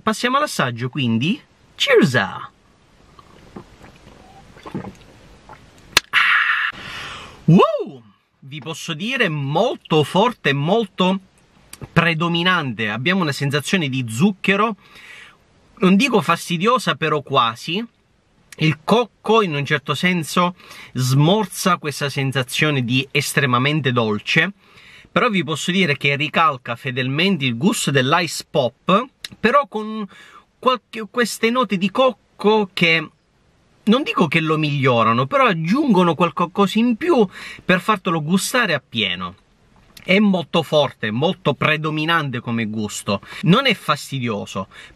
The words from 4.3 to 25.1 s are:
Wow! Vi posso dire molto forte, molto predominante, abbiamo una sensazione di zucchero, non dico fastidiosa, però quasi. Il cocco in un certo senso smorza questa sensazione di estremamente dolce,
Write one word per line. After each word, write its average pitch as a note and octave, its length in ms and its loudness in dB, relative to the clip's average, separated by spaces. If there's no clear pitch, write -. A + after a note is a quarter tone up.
Wow! C#4 580 2
Vi C#3+ 180 -16
posso D#3+ 340 -10
dire A3 340 -2
molto D3+ 760 0
forte, F#3 500 2
molto F#3+ 680 0
predominante, E3 1000 0
abbiamo E3+ 320 0
una D3 80 -2
sensazione C#3+ 580 -2
di B2+ 180 -4
zucchero, G3 680 0
non F#3 180 4
dico A#3 260 4
fastidiosa, F3 720 0
però D3+ 300 -2
quasi. C3+ 600 -2
Il D#3 260 0
cocco A3+ 560 2
in E3+ 120 -2
un C#3+ 120 -4
certo D3+ 300 -2
senso F3+ 600 -2
smorza D#3 840 2
questa D3 340 -6
sensazione C3+ 760 -2
di B2 260 0
estremamente C#3 800 0
dolce, A#2+ 580 0